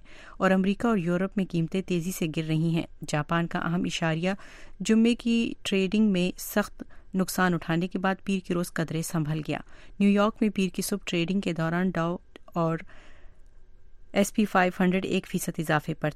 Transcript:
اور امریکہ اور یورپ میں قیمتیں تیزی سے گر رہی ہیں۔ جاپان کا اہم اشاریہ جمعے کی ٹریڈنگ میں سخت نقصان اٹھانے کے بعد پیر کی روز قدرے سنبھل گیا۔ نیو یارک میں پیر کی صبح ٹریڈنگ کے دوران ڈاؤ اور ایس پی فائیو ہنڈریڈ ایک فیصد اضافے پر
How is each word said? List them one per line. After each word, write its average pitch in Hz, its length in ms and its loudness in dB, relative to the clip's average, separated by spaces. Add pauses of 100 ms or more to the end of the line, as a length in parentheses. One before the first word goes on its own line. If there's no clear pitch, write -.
(380)
اور 190 140 4
امریکہ 190 360 2
اور 220 100 4
یورپ 175 380 0
میں 190 140 0
قیمتیں 165 320 0
تیزی 175 300 -2
سے 185 140 -4 (120)
گر 165 100 0
رہی 160 280 2
ہیں۔ 165 80 0 (240)
جاپان 165 400 0
کا 175 120 -4
اہم 175 260 0
اشاریہ 165 440 0 (500)
جمعے 226 360 4
کی 233 460 0
ٹریڈنگ 202 500 2
میں 180 280 2
سخت - 440 -4 (320)
نقصان 185 380 2
اٹھانے 170 340 0
کے 185 120 -6
بعد 190 240 0
پیر 196 240 0
کی 180 60 -2
روز 175 200 -2
قدرے 160 280 -2
سنبھل 156 460 -2
گیا۔ 151 100 -2 (420)
نیو 202 100 6
یارک 202 320 4
میں 220 80 4
پیر 190 200 0
کی - 120 -4
صبح 196 240 -4
ٹریڈنگ 180 360 0
کے 180 120 -2
دوران 165 360 0
ڈاؤ 170 280 0 (280)
اور 165 320 0 (1400)
ایس - 200 2
پی 214 120 2
فائیو 180 340 2
ہنڈریڈ 185 260 2
ایک - 220 -2
فیصد - 320 -4
اضافے 156 340 0
پر 156 220 -2